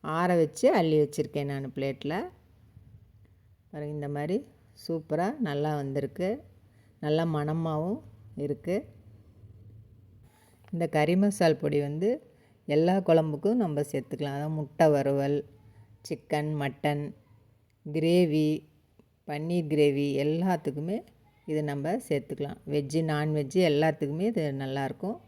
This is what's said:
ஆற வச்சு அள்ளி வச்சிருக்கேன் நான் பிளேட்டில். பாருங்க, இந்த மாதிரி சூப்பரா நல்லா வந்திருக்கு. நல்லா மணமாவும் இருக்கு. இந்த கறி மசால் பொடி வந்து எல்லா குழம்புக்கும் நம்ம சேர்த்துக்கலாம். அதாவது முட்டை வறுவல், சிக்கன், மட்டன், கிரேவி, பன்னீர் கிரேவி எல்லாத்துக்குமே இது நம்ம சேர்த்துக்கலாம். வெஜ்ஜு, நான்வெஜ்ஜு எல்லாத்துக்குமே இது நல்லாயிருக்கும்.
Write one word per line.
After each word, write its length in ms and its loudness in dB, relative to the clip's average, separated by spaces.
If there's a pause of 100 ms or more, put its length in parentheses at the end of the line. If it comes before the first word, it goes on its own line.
ஆற 340 0
வச்சு 380 4
அள்ளி 280 4
வச்சிருக்கேன் 440 -2
நான் 300 -6
பிளேட்டில். 400 -4 (1600)
பாருங்க, 220 -8
இந்த 140 -6
மாதிரி 300 -2 (500)
சூப்பரா 500 -2
நல்லா 380 0
வந்திருக்கு. 540 -4 (720)
நல்லா 260 0 (100)
மணமாவும் 640 -2 (360)
இருக்கு. 500 -4 (1900)
இந்த 160 -2
கறி 280 2
மசால் 400 4
பொடி 260 0
வந்து 280 -2 (580)
எல்லா 300 4
குழம்புக்கும் 640 2
நம்ம 180 0
சேர்த்துக்கலாம். 560 -4
அதாவது 220 -4
முட்டை 300 4
வறுவல், 480 2 (720)
சிக்கன், 420 -4 (120)
மட்டன், 420 -2 (840)
கிரேவி, 580 4 (800)
பன்னீர் 400 -2
கிரேவி 580 4
எல்லாத்துக்குமே 720 -2 (480)
இது 180 -2
நம்ம 320 -2 (140)
சேர்த்துக்கலாம். 500 -4 (100)
வெஜ்ஜு, 340 0 (100)
நான்வெஜ்ஜு 480 0 (100)
எல்லாத்துக்குமே 600 2
இது 260 -2
நல்லாயிருக்கும். 580 -4 (100)